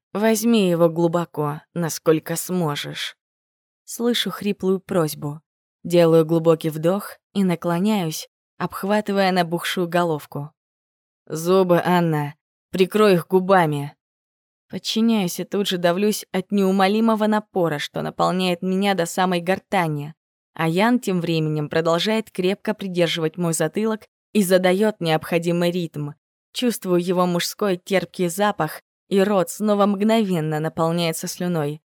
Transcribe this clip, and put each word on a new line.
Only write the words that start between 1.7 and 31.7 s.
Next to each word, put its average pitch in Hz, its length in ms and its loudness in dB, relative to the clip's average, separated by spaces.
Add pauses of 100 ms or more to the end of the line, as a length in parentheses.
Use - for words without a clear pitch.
насколько 165 640 -2
сможешь». 156 840 -6 (680)
Слышу 233 460 -2
хриплую 190 500 -2
просьбу. 151 640 -4 (420)
Делаю 165 420 6
глубокий 160 440 2
вдох 165 480 -4 (160)
и 196 100 2
наклоняюсь, 175 880 -2 (280)
обхватывая 196 720 -2
набухшую 175 560 -2
головку. 165 640 -2 (760)
«Зубы, 175 580 2
Анна, 160 520 0 (360)
прикрой 190 440 4
их 165 120 -2
губами». 175 680 2 (760)
Подчиняюсь 220 720 0
и 175 60 -4
тут 196 220 -2
же 180 120 -2
давлюсь 185 520 0
от 185 200 -4
неумолимого 202 760 2
напора, 185 540 0
что - 240 -6
наполняет 175 580 -2
меня 190 320 0
до 170 140 -2
самой 185 340 0
гортани. 165 720 -2 (400)
А 160 140 -2
Ян 220 320 2
тем 185 220 -2
временем 156 480 -2
продолжает 170 600 0
крепко 196 460 -2
придерживать 170 600 -2
мой 170 160 -2
затылок 208 520 -4 (280)
и 208 100 4
задаёт 185 560 2
необходимый 170 720 0
ритм. 151 400 -6 (420)
Чувствую 185 500 0
его 180 220 0
мужской 180 520 -2
терпкий 180 500 -2
запах, 185 540 -2 (260)
и 196 140 0
рот 196 280 2
снова 202 380 0
мгновенно 190 720 0
наполняется 165 680 -2
слюной. 160 580 -4